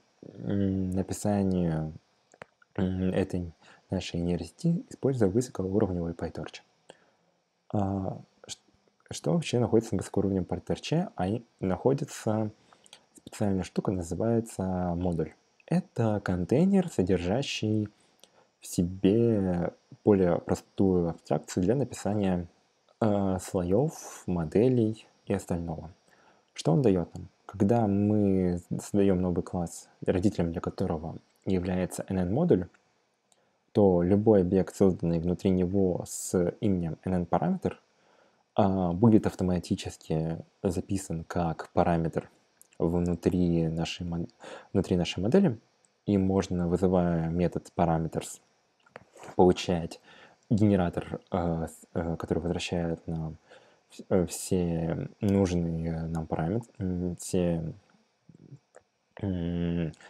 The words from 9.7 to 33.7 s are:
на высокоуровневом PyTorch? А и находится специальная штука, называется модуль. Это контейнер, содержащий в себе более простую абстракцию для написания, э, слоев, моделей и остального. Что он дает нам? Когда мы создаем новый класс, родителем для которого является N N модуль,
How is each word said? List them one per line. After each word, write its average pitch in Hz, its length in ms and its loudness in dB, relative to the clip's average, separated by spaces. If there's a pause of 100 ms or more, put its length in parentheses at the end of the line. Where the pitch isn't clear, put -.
на 95 60 0
высокоуровневом 95 460 -2
PyTorch? 90 680 -4
А 90 120 -2
и 110 140 -4 (180)
находится 110 880 0 (760)
специальная 95 380 -2
штука, - 280 -4
называется 92 1040 -2
модуль. 85 360 -2 (340)
Это 113 580 -2
контейнер, 101 640 2
содержащий 104 1000 0 (720)
в - 60 -20
себе 95 1040 2 (320)
более 95 340 6
простую 90 720 0
абстракцию - 540 -4
для 104 120 2
написания, 98 720 -2 (520)
э, 98 400 0
слоев, 101 840 -2
моделей 110 800 2 (200)
и 101 80 0
остального. 85 560 -6 (640)
Что - 180 0
он 156 100 4
дает 92 320 2
нам? 90 140 -14 (180)
Когда 110 400 2
мы 98 760 2 (200)
создаем 98 420 2
новый 90 220 0
класс, - 440 -8 (180)
родителем 92 460 0
для 87 80 -4
которого 85 560 -4 (300)
является 92 600 -2
N 95 120 -2
N 90 140 0
модуль, 127 320 4 (1040)